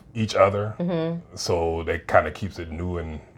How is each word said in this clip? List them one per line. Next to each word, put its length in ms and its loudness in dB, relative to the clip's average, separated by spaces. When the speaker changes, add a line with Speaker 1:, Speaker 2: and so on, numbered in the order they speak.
Speaker 1:
each 220 -2
other. 440 4
Speaker 2:
Mm-hmm. 560 -4
Speaker 1:
So 480 0
that 240 -4
kinda 240 6
keeps 280 -8
it 120 -8
new 260 -4
and 220 -8